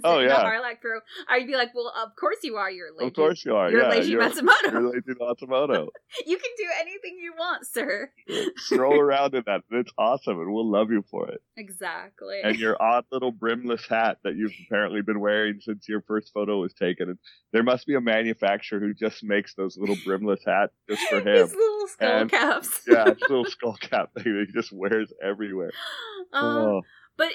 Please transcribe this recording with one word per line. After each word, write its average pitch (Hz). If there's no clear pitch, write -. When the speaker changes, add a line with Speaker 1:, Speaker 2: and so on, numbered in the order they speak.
Speaker 1:
Oh, 170
Speaker 2:
sit 139
in -
the 269
Speaker 1:
yeah. -
Speaker 2:
Harlock 233
throne," 226
I'd 254
be 269
like, 240
"Well, 240
of 220
course 403
you 240
are. 196
You're 175
Leiji. 160
Speaker 1:
Of -
course 160
you 120
are, 92
Speaker 2:
You're -
Speaker 1:
yeah. 117
Speaker 2:
Leiji -
Speaker 1:
You're, -
Speaker 2:
Matsumoto. 359
Speaker 1:
you're 123
Leiji 127
Matsumoto. 127
Speaker 2:
<laughs> -
You 339
can 508
do 415
anything 370
you 339
want, 330
sir." 208
Speaker 1:
Stroll 139
Speaker 2:
<laughs> -
Speaker 1:
around 139
in 123
that. 95
It's 120
awesome, 110
and 92
we'll 113
love 107
you 104
for -
it. -
Speaker 2:
Exactly. 190
Speaker 1:
And 107
your 110
odd 120
little 127
brimless 117
hat 113
that -
you've 104
apparently 104
been 104
wearing 104
since 107
your 107
first 107
photo 104
was 90
taken. 92
And 90
there 117
must 123
be 143
a 127
manufacturer 110
who 104
just -
makes 101
those 95
little 101
brimless 98
hats 98
just -
for 571
Speaker 2:
<laughs> -
His 466
Speaker 1:
him. 339
Speaker 2:
little 415
skull -
Speaker 1:
And 226
Speaker 2:
caps. -
<laughs> -
Speaker 1:
yeah, 113
his -
little 127
skull 113
cap -
<laughs> -
that 107
he 104
just 113
wears 101
everywhere. 98
Speaker 2:
Uh, 277
Speaker 1:
Oh. 233
Speaker 2:
but 330